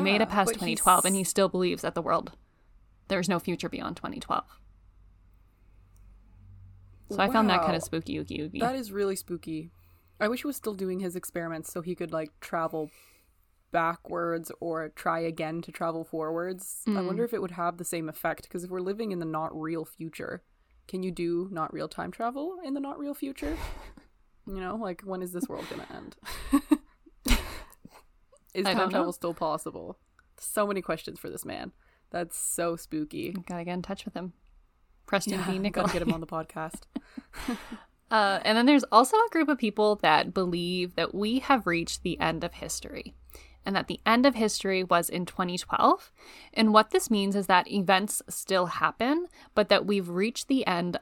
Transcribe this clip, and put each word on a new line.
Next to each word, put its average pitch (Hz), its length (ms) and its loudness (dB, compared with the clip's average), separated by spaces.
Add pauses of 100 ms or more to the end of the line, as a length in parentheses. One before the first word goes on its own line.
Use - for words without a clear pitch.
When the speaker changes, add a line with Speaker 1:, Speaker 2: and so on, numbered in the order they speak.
Speaker 1:
made 196 140 4
Speaker 2:
Yeah, 214 80 4
Speaker 1:
it 214 60 2
past 202 240 2
Speaker 2:
but 220 40 -6
Speaker 1:
twenty 170 180 -2
twelve, 180 300 6
and 190 100 4
Speaker 2:
he's 190 120 0
Speaker 1:
he - 20 -2
still 196 180 4
believes 180 360 0
that 170 100 -4
the 170 80 -2
world, - 300 0 (760)
there's 190 220 0
no 180 80 2
future 170 320 -2
beyond - 280 -6
twenty - 220 -10
twelve. - 280 -2 (2750)
So 202 80 -2
I 196 100 4
found 220 220 4
that 180 100 4
kinda 180 120 2
Speaker 2:
Wow. 160 60 0
Speaker 1:
spooky, 160 360 -4
ooky, - 240 -6
ooky. 151 220 -8
Speaker 2:
That 247 140 0
is 226 160 -8
really 196 240 0
spooky. 165 540 -8 (500)
I 208 80 2
wish 247 140 0
he 302 60 -4
was 277 80 -4
still 214 180 -6
doing 185 280 -2
his 180 140 -4
experiments 165 560 -8
so 180 100 -6
he 175 120 -6
could, 165 180 -6
like, 160 280 -4
travel 160 500 -4 (840)
backwards 170 800 -2 (100)
or 160 280 -4
try 165 300 -2
again 165 420 -4
to - 100 -14
travel 165 340 -4
forwards. 170 840 -6
I 202 140 2
wonder 190 220 0
Speaker 1:
Mm. - 20 2
Speaker 2:
if 233 80 -4
it 214 80 -2
would 180 100 -4
have 175 260 -2
the 180 60 -10
same 165 240 -4
effect, - 420 -6
'cause 175 140 -8
if 180 80 -12
we're 185 80 -4
living 202 320 -4
in 175 80 -2
the 165 60 -4
not 160 280 -4
real 160 300 -4
future, - 600 -10 (440)
can 185 160 -6
you 185 80 -2
do 170 400 -2
not 160 220 -4
real 156 160 -6
time - 200 -8
travel 277 540 -6
in 277 100 -6
the 285 60 -4
not 277 180 -6
real 285 160 -6
future? 294 440 -6
Speaker 1:
<laughs> - 500 -12 (400)
Speaker 2:
You 190 140 -8
know, 185 140 -6
like, 190 260 -6
when 185 220 -8
is 180 100 -8
this 175 160 -6
world - 220 -10
gonna - 200 -10
end? - 240 -16 (360)
<laughs> - 280 4 (1700)
Is 190 120 -2
Speaker 1:
I 196 40 4
Speaker 2:
time 180 80 4
Speaker 1:
don't 185 140 4
know. - 80 0
Speaker 2:
travel 175 120 0
still 170 220 -4
possible? 160 640 -4 (420)
So - 280 -2
many 196 140 -2
questions - 380 -6
for - 100 -10
this - 140 -10
man. - 280 -10 (400)
That's 175 260 -6
so 170 380 -2
spooky. - 560 -6 (160)
Speaker 1:
Gotta 175 180 -8
get 175 80 -4
in 180 80 -2
touch - 240 -8
with 202 80 -10
him. 175 200 -8 (760)
Preston 202 260 0
Speaker 2:
Yeah, 185 180 -2
Speaker 1:
P. 190 180 0
Speaker 2:
gotta 180 220 2
get 175 120 0
him 165 60 2
Speaker 1:
Nicolai. 165 40 2
Speaker 2:
on 160 80 -2
the 156 60 -8
podcast. 160 540 -8 (680)
<laughs> 233 100 -2 (540)
Speaker 1:
Uh, 202 340 4
and 214 100 4
then 240 120 6
there's 285 240 10
also 262 260 8
a 453 140 6
group 311 180 2
of 277 80 2
people 214 380 4
that 156 360 4
believe 180 640 -2
that - 220 -2
we 214 240 0
have 254 260 2
reached 170 380 0
the 175 160 -2
end 165 240 0
of 170 100 -6
history - 640 -10 (500)
and 196 100 -2
that 175 120 0
the - 180 -6
end 240 220 6
of 262 80 6
history 196 480 0
was 175 260 4
in 175 160 -4
twenty 180 320 -4
twelve. - 540 2 (420)
And 220 180 4
what 214 200 8
this 370 180 2
means 196 260 2
is 196 120 0
that 180 220 6
events 196 600 2
still 180 380 0
happen, 254 580 0 (300)
but 208 140 4
that 196 180 6
we've 196 200 0
reached 190 400 -2
the 269 200 2
end 175 340 0